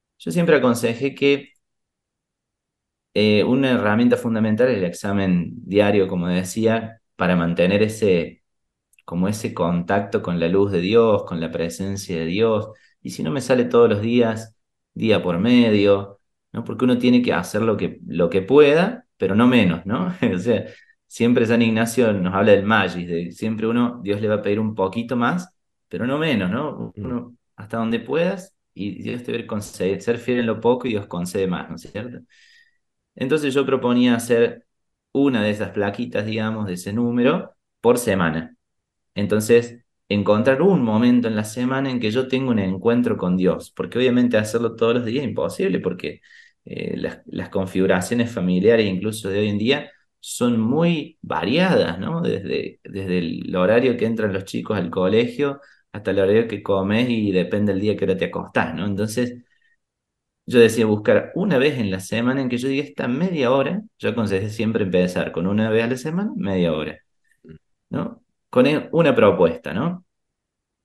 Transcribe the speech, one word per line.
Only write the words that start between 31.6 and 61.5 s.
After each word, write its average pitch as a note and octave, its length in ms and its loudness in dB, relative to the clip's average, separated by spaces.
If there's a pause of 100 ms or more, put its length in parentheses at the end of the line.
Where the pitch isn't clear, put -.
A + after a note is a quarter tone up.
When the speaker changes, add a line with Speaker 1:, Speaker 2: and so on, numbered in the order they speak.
Speaker 1:
¿no D2 60 -12
es - 60 -18
cierto? B2 360 -14 (960)
Entonces C#3+ 380 -2
yo C#3 120 2
proponía B2 480 2
hacer A#2 520 0 (460)
una C3 300 2
de G#2 80 0
esas G#2 200 -4
plaquitas, G#2+ 560 -4
digamos, A2 400 -4
de F2+ 80 -6
ese F2+ 180 -8
número, A#2+ 640 0 (260)
por B2 180 4
semana. E2 580 -2 (580)
Entonces, G#2+ 720 2 (240)
encontrar G#2+ 540 2
un C#3 220 4
momento A#2 440 4
en A2 80 -2
la G#2+ 80 -2
semana C3 460 -4
en B2+ 100 -4
que A2 100 -2
yo B2+ 180 0
tengo C3 240 -2
un G#2+ 80 2
encuentro A2 560 0
con F2+ 200 0
Dios, F2+ 360 0
porque F#2 260 -6
obviamente B2 400 2
hacerlo A2+ 380 -2
todos A#2 200 2
los A#2+ 100 -2
días C3 180 -4
es A2 60 -6
imposible, - 500 -4
porque, - 400 -6 (440)
eh, - 320 -8
las, - 300 -8
las - 240 -10
configuraciones F#2+ 840 0
familiares, F#2+ 540 2
incluso G2+ 440 -6
de G2+ 100 -2
hoy G#2+ 80 0
en G#2 100 -2
día, C#3 320 -2 (300)
son A#2+ 400 -2
muy D#3 600 0
variadas, G2 760 0
¿no? D#3+ 240 -6
Desde, - 640 -6
desde F#2+ 340 -4
el E2+ 380 -6
horario A2+ 400 2
que A2+ 100 -2
entran G#2+ 260 -2
los F#2+ 120 -6
chicos - 340 -6
al E2+ 120 -4
colegio A#2+ 720 0 (320)
hasta G#2 200 -6
el G2 80 0
horario G#2+ 280 4
que G#2 140 -8
comes G2+ 480 0
y G#2+ 220 0
depende G2+ 400 0
del F#2+ 100 -2
día G#2 140 0
que F#2+ 80 -4
hora F#2 120 0
te F#2 100 -4
acostás, F2 480 -4
¿no? E2+ 120 -6
Entonces, G#2+ 500 -4 (1120)
yo B2 140 4
decía A2 260 6
buscar G#2+ 480 2
una F3 240 0